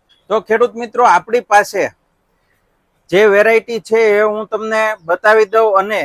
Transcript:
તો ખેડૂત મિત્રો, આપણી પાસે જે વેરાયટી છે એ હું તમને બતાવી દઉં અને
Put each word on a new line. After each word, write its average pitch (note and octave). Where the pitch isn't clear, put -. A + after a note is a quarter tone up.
તો G3
ખેડૂત A3
મિત્રો, A#3
આપણી F3+
પાસે G3
જે F#3+
વેરાયટી A3
છે A3
એ G#3
હું G#3+
તમને A3
બતાવી G#3+
દઉં A3
અને G3